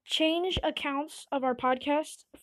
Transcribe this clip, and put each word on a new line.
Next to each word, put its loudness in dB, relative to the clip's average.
change 2
accounts -2
of 0
our 2
podcast 0